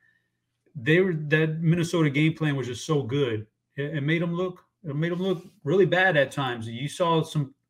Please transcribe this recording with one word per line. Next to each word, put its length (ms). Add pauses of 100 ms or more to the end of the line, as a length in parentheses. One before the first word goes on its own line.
(760)
They 260
were, 140
that 460
Minnesota 500
game 240
plan 220
was 100
just 200
so 160
good. 440 (300)
It, 200
it 60
made 200
'em 120
look, 300 (200)
it 120
made 160
'em 100
look 220 (200)
really 220
bad 300
at 160
times. 360
You 200
saw 340
some, 320 (160)